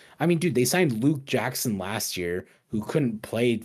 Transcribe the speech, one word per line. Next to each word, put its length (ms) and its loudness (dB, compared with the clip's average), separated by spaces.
I 80 0
mean, 120 4
dude, 160 0
they 100 4
signed 400 2
Luke 220 2
Jackson 500 -2
last 400 -4
year, 300 -4
who 120 -2
couldn't 400 -2
play 440 0